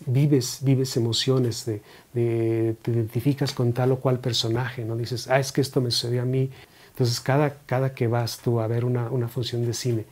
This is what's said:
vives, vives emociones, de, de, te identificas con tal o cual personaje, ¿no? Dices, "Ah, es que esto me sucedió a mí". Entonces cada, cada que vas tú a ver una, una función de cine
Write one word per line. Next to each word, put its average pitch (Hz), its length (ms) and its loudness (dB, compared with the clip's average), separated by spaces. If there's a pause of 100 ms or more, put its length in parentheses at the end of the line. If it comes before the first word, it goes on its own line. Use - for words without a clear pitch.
vives, 139 560 2
vives 131 360 2
emociones, 120 680 0
de, 104 160 -4 (320)
de, 113 680 2
te 123 100 -2
identificas 123 640 0
con 120 180 0
tal 127 220 2
o 131 80 -2
cual 127 180 2
personaje, 120 640 -2
¿no? 113 140 -4
Dices, 117 320 -6
"Ah, 131 100 4
es 135 140 -4
que 147 80 2
esto 131 180 0
me 123 100 2
sucedió 120 340 0
a - 20 0
mí". 131 240 0 (400)
Entonces 120 320 0
cada, 139 340 2 (100)
cada 135 280 0
que 123 140 0
vas 117 320 -2
tú 117 200 0
a 110 80 -2
ver 117 160 -2
una, 123 260 -2
una 120 200 -2
función 120 360 -4
de 117 80 -2
cine 113 380 -2